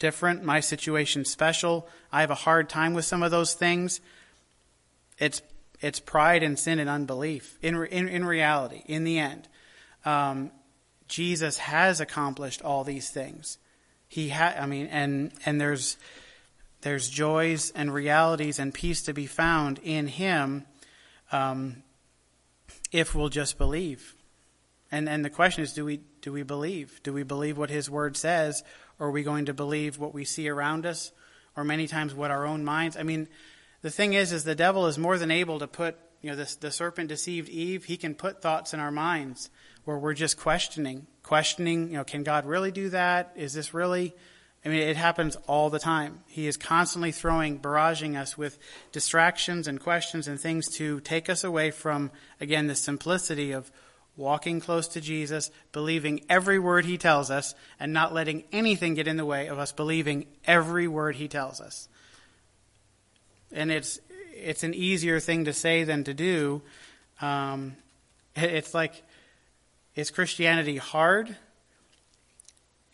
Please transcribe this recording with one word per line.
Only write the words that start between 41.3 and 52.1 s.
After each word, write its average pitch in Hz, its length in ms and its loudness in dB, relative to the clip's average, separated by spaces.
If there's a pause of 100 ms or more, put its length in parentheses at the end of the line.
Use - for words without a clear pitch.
you 165 60 -8
know, 143 100 -2
"Can 147 180 -6
God 151 220 2
really 185 260 0
do 190 200 -4
that? 180 440 2
Is 143 200 -8
this 151 200 -8
really?" 180 400 0 (500)
I 151 40 -4
mean, 156 120 2
it 156 160 2
happens 170 400 2 (100)
all 151 240 4
the 151 80 -2
time. 160 480 -2
He 151 220 -4
is 139 80 -2
constantly 170 560 2
throwing, 156 480 0
barraging 151 600 2
us 135 160 -8
with 147 220 -6 (320)
distractions 165 800 2
and 139 100 -4
questions 170 480 -2
and 143 140 -6
things 165 300 -2
to 151 300 -4
take 160 300 -2
us 175 140 0
away 160 260 2
from, 147 400 -2 (300)